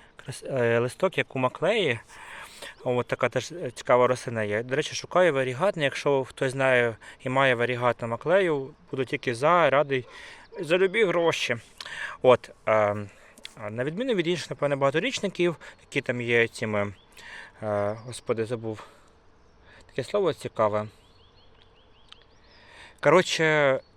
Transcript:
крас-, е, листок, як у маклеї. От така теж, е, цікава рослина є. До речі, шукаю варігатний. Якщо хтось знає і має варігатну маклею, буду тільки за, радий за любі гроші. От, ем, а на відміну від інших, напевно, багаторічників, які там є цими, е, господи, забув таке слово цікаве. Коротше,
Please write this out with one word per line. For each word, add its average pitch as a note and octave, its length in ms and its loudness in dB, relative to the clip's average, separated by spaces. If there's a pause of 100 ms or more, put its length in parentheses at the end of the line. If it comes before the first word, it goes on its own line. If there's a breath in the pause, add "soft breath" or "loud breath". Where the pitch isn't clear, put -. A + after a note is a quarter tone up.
(160 soft breath)
крас-, - 300 -14
е, A#2+ 320 2
листок, B2+ 400 0
як - 180 -4
у - 20 -2
маклеї. D3+ 640 0 (840 loud breath)
От B2 220 -2
така - 220 -2
теж, A#2+ 240 -4
е, C#3 180 -10
цікава B2 360 2
рослина A#2+ 380 -2
є. G#2 180 -2
До B2+ 140 -6
речі, D3 180 -4
шукаю F3 380 2
варігатний. C3+ 520 -2
Якщо C3+ 400 0
хтось C3 280 -4
знає B2+ 440 2 (280 loud breath)
і C3+ 40 -4
має C3 260 4
варігатну A#2+ 540 0
маклею, D3 600 0 (200)
буду C3 140 -2
тільки B2+ 300 -4
за, D#3 360 4
радий C#3 340 0 (560 loud breath)
за E3 180 0
любі G3 260 2
гроші. E3 520 0 (680 loud breath)
От, B2+ 280 6 (160)
ем, G#2 420 2 (520 loud breath)
а G#2 100 -10
на A#2 140 -6
відміну G#3+ 300 -4
від E3+ 120 0
інших, E3+ 240 -2
напевно, C#3+ 260 -2
багаторічників, E3+ 800 0 (240 loud breath)
які - 200 -4
там B2 200 -4
є A#2 280 2
цими, G#2 440 -4 (680 loud breath)
е, G#2 340 -2 (100)
господи, A2+ 380 -6
забув A2 400 -8 (1040 loud breath)
таке - 180 -8
слово F#3+ 280 0
цікаве. G#2+ 540 -2 (2250 loud breath)
Коротше, D3+ 800 4 (160)